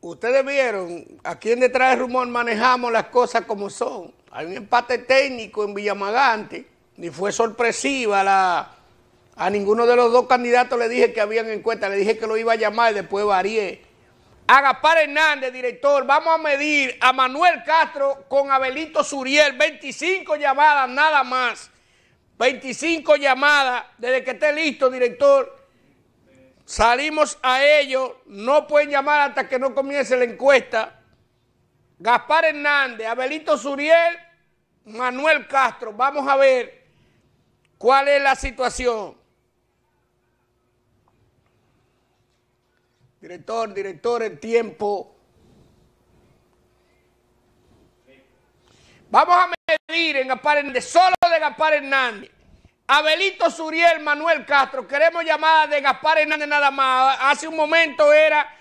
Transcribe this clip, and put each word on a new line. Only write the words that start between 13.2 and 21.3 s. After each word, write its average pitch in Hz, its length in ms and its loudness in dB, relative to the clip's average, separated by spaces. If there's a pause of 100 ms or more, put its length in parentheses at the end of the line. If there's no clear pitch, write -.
varié. 202 640 -2 (600)
A 262 120 8
Gaspar 277 380 2
Hernández, 294 540 0
director, 254 520 -2
vamos 311 300 2
a 320 40 0
medir 285 600 -2
a 254 120 4
Manuel 269 520 0
Castro 294 640 -2
con 277 220 0
Abelito 269 540 -2
Suriel, 277 520 0
veinticinco 311 760 -4
llamadas 285 540 2
nada 285 340 2
más, 247 480 -4 (680)